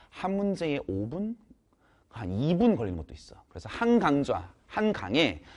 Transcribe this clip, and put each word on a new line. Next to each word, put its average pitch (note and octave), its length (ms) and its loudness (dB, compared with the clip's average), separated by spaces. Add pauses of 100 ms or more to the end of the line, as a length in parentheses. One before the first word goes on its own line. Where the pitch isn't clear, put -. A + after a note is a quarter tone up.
한 F#3+ 280 -4
문제에 E3+ 500 -2
오 G2 220 -4
분, G#3 280 -6 (720)
한 A2 220 -8
이 C#3+ 260 2
분 A3 180 6
걸리는 G2+ 220 -2
것도 - 160 -12
있어. - 220 -20 (140)
그래서 - 200 -14
한 A#3 300 4
강좌, C#3 520 0 (140)
한 G#3+ 280 0
강에 G2 480 0 (160)